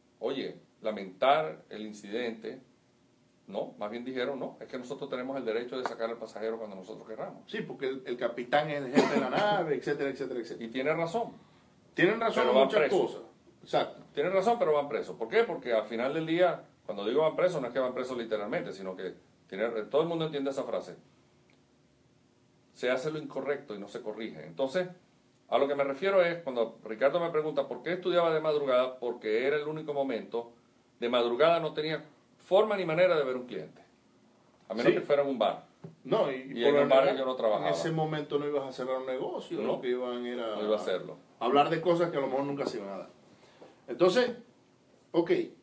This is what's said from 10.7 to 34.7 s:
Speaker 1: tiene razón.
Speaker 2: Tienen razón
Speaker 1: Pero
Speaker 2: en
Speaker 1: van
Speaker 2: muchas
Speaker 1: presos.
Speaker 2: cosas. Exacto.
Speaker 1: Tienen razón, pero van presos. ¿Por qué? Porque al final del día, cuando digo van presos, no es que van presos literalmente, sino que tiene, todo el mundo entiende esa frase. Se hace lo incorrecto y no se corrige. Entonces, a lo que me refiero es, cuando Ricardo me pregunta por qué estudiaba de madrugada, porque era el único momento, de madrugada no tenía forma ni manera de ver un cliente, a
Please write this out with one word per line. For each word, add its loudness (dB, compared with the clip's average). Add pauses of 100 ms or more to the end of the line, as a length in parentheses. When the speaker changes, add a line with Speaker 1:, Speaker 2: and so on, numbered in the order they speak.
Speaker 1:
tiene 0
razón. -2 (600)
Speaker 2:
Tienen 4
razón 2
Speaker 1:
Pero 4
Speaker 2:
en 6
Speaker 1:
van 10
Speaker 2:
muchas 2
Speaker 1:
presos. 4
Speaker 2:
cosas. 0 (420)
Exacto. -2 (100)
Speaker 1:
Tienen 0
razón, 4
pero 4
van 2
presos. -4
¿Por -6
qué? 4
Porque -2
al 2
final -2
del -2
día, 2 (220)
cuando -6
digo 2
van 2
presos, 2
no -4
es -8
que 0
van 0
presos -6
literalmente, -4
sino -8
que -8 (340)
tiene, -2 (240)
todo 4
el 2
mundo -2
entiende -4
esa -4
frase. -6 (1800)
Se -2
hace 0
lo -6
incorrecto -6
y -10
no -12
se -12
corrige. -10
Entonces, -2 (640)
a 2
lo 4
que 0
me 0
refiero 4
es, 0
cuando -2
Ricardo 2
me 0
pregunta 0
por -8
qué -2
estudiaba 2
de 2
madrugada, 2
porque 0
era 2
el -2
único -6
momento, -4 (480)
de 0
madrugada 4
no -4
tenía -4 (340)
forma 4
ni -2
manera 4
de 2
ver -2
un -6
cliente, -10 (880)
a -6